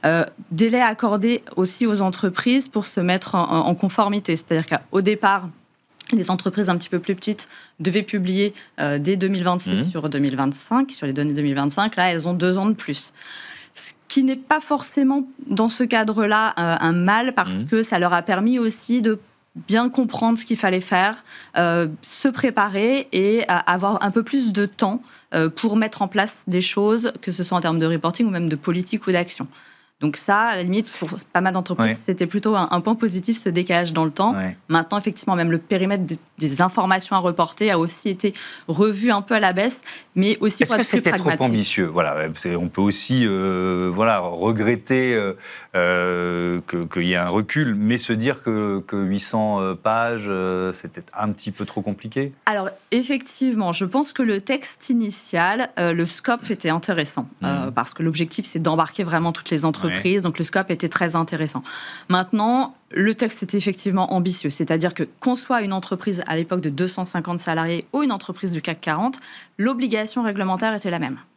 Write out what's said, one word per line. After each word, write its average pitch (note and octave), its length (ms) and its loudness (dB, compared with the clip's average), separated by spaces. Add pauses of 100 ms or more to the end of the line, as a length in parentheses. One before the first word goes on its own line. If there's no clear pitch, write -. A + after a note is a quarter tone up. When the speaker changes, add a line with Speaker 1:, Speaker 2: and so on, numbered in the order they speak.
Speaker 1:
Euh, D#3+ 180 4 (260)
délai A3+ 300 4
accordé A3+ 640 2 (140)
aussi F#3 280 0
aux G#3 160 2
entreprises G3+ 680 0
pour G#3+ 160 -2
se - 160 -2
mettre F3+ 340 0
en, F3 80 4
en, - 240 2
en F3 80 2
conformité. G3+ 640 0
C'est-à-dire D#3+ 280 0
qu'au - 360 0
départ, G3 480 2 (640)
les G3 180 2
entreprises F#3 380 0
un F3 80 2
petit F3 100 -6
peu F3+ 120 -2
plus F#3+ 160 -2
petites G#3 340 -6 (320)
devaient F#3+ 200 0
publier, G3+ 520 0 (260)
euh, D3 180 0
dès F3 200 0
deux F#3 100 0
mille F#3+ 160 0
vingt-six F3+ 280 0
Speaker 2:
Mhm. F3+ 180 0
Speaker 1:
sur D#3 180 -4
deux D3 120 -2
mille C3+ 180 0
vingt-cinq, F3 520 0
sur - 160 -8
les C#3 60 -2
données D3 220 0
deux D3 80 -2
mille C#3+ 120 0
vingt-cinq. D3 440 0
Là, F3+ 160 2
elles E3 160 -2
ont F3+ 40 0
deux F3+ 240 2
ans G3 80 0
de G#3+ 80 2
plus. - 380 -6 (640)
Ce - 160 -18 (160)
qui C4+ 160 2
n'est C4 140 2
pas D#4 240 0
forcément, C#4 680 0 (200)
dans A3 200 2
ce A#3 160 0
cadre-là, A3 760 2
euh, E3+ 220 2
un E3 140 2
mal, G#3 420 2
parce F#3 180 0
Speaker 2:
Mhm. G3 140 -4
Speaker 1:
que A3 160 2
ça G#3 160 0
leur F3 140 4
a F3 80 4
permis G#3+ 360 2
aussi A#3 440 0
de A3 180 2 (480)
bien A#3 220 4
comprendre A#3 480 2
ce - 80 -6
qu'il A3+ 100 0
fallait F#3 240 2
faire, F#3+ 460 0 (320)
euh, E3+ 300 2 (160)
se - 260 -2
préparer A#3 840 0
et, G3+ 300 4
euh, F3+ 140 2 (100)
avoir F#3+ 360 2
un G3+ 100 0
peu A3+ 120 2
plus A#3 300 0
de G3+ 120 2
temps, G#3 360 0 (340)
euh, E3 140 4
pour G#3 260 -2
mettre A3 260 0
en G3 60 0
place G3+ 280 0 (120)
des F3+ 140 2
choses, G#3+ 500 2 (100)
que F#3 120 -4
ce F3+ 100 -4
soit F3+ 140 0
en E3+ 40 2
termes E3 180 2
de D#3+ 60 2
reporting E3 420 0
ou - 20 2
même E3+ 180 0
de D#3 80 0
politique F3+ 520 -2
ou F#3+ 40 2
d'action. F3 360 -2 (520)
Donc D3 160 -2
ça, G3+ 260 2
à A3+ 160 2
la F3+ 40 -4
limite, F#3+ 380 0
pour D#3+ 100 -4 (240)
pas F3 80 4
mal F#3 140 2
d'entreprises, E3+ 380 0
Speaker 2:
Ouais. A2+ 120 -4
Speaker 1:
c'était F3+ 220 0
plutôt G#3 280 0
un, F3+ 140 2
un F3+ 120 0
point G#3+ 120 2
positif, A3+ 420 0
ce G#3+ 140 -4
décalage F3 440 0
dans D#3+ 120 2
le D3+ 60 0
temps. G3+ 240 2
Speaker 2:
Ouais. F#3 200 -4 (120)
Speaker 1:
Maintenant, E3 320 2
effectivement, G3+ 360 -2
même E3 140 2
le E3 80 4
périmètre F#3+ 460 0
des, D#3 160 -4 (180)
des C#3+ 240 0
informations F#3 540 2
à F#3+ 40 4
reporter F3+ 520 0
a F3 80 4
aussi E3+ 300 -2
été G3 260 -2 (320)
revu G3+ 420 2
un G3+ 140 2
peu G#3+ 100 -2
à A3 60 4
la F#3+ 140 4
baisse, A3 280 0 (320)
mais G3 260 4
aussi - 220 2
Speaker 2:
Est-ce - 80 2
Speaker 1:
pour A3 80 2
Speaker 2:
que B3+ 60 2
Speaker 1:
être - 40 -2
plus - 100 0
Speaker 2:
c'était F3 120 2
trop F#3 140 0
Speaker 1:
pragmatique. D3 260 2
Speaker 2:
ambitieux ? G2+ 380 2
Voilà, D#2+ 480 0
c'est, F2 200 -4
on F2 120 0
peut F#2 140 -2
aussi, B2 440 2
euh, F#2 640 0
voilà, G#2 280 2
regretter, A2 960 0
euh, G2+ 180 0 (400)
euh, F2 960 0
que, E2+ 180 -4
qu'il F2 200 -2
y F2+ 80 2
ait - 20 2
un F2 140 0
recul, A2 440 0
mais G#2+ 240 2
se A2+ 160 -2
dire B2+ 300 -2
que, G#2 420 -2
que G2+ 120 -6
huit G2 220 0
cents, G#2+ 420 -2
euh, F#2+ 120 -2
pages, A2+ 540 -2
euh, F#2 460 -2
c'est - 180 -12
peut-être - 260 -18
un G#2+ 140 -2
petit - 180 -8
peu G2+ 160 -8
trop - 160 -8
compliqué ? A#2 520 -6 (120)
Speaker 1:
Alors, G3+ 240 -2 (220)
effectivement, A#3+ 840 -2
je F#3+ 120 -2
pense C4+ 280 -2
que - 80 -4
le G#3 200 0
texte - 500 -6
initial, G#3 800 0 (100)
euh, E3+ 120 2
le E3+ 140 0
scope - 460 -4
était F3 180 -2
intéressant, D#3+ 580 -2 (160)
euh, - 220 -2
Speaker 2:
Mhm. - 60 -6
Speaker 1:
parce A#2+ 240 -4
que D#3+ 80 -6
l'objectif, E3 440 -2
c'est E3 140 -4
d'embarquer D#3+ 420 0
vraiment E3 280 0
toutes - 180 -10
les D3+ 160 0
entreprises, D#3+ 220 0
Speaker 2:
Ouais. F3 340 0
Speaker 1:
donc E3+ 160 -2
le F3 60 -2
scope F#3+ 260 -2
était E3+ 200 -2
très E3+ 260 0
intéressant. D#3 480 -2 (460)
Maintenant, A3 680 2 (160)
le G#3 220 2
texte A3+ 280 -2
était G3 140 -6
effectivement F#3+ 580 0
ambitieux, F3+ 360 -2
c'est-à-dire D#3+ 440 0
que F3 100 -4 (180)
qu'on B3 140 2
soit B3 260 -2
une G3 100 -2
entreprise F#3 560 -4
à D#3+ 80 -2
l'époque E3+ 240 -2
de D#3 100 -2
deux D3 180 -2
cent F3+ 180 -4
cinquante F3 340 -4
salariés E3 540 -2
ou D4 100 0
une C4+ 80 2
entreprise F#3+ 400 -6
du D#3+ 100 -4
cac E3 200 -6
quarante, G3 360 -2 (400)
l'obligation A3+ 680 -2
réglementaire G3+ 500 0
était G3+ 160 -4
la E3+ 100 -2
même C3+ 200 -6 (180)